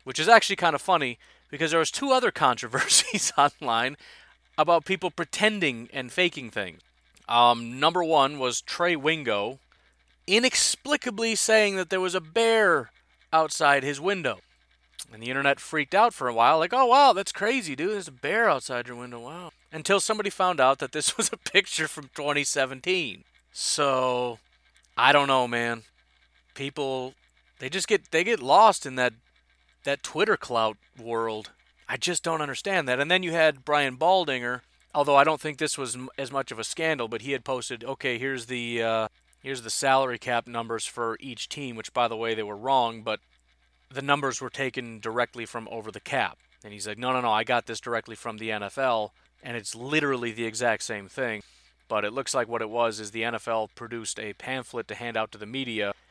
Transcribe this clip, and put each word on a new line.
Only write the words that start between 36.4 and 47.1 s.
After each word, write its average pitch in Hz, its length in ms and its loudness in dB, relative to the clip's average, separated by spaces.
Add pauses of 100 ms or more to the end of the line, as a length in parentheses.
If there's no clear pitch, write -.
of 110 80 -12
a 110 60 -6
scandal, 156 440 -2
but 113 140 -8
he 139 100 -6
had 127 120 -4
posted, 123 400 -6
"Okay, 127 340 -4
here's 127 280 -6
the, 117 360 -4
uh, 113 260 0 (320)
here's 131 220 -10
the 110 80 -10
salary 135 480 2
cap 120 280 -2
numbers 117 380 -6
for 117 360 -6
each 123 280 -12
team," 131 280 -10
which, - 180 -12
by 120 140 2
the 113 80 -8
way, 113 180 -4
they 107 80 -4
were 104 140 -8
wrong, 117 460 0
but 110 180 -6 (680)
the 131 120 -10
numbers 139 360 0
were 127 120 -10
taken 120 500 -6
directly 117 460 -4
from 113 240 -10
Over 110 200 -10
the 104 80 -12
Cap. 117 380 -4 (260)
And 104 120 -18
he's 101 120 -12
like, 104 120 -8
"No, 127 120 -4